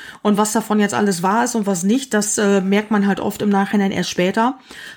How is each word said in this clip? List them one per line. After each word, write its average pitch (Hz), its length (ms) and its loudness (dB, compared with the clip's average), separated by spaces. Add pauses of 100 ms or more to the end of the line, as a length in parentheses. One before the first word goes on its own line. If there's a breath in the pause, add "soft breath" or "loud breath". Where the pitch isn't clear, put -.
(240 loud breath)
und 208 140 4
was 214 160 0
davon 220 260 0
jetzt 202 160 2
alles 185 260 0
wahr 202 240 2
ist 233 80 -4
und 214 140 -2
was 180 160 -2
nicht, 226 320 0
das, 208 240 0
äh, 202 220 4
merkt 202 280 0
man 202 160 2
halt 196 140 0
oft - 240 -4
im 208 60 2
Nachhinein 196 420 2
erst 175 180 -4
später. 220 480 0 (400 loud breath)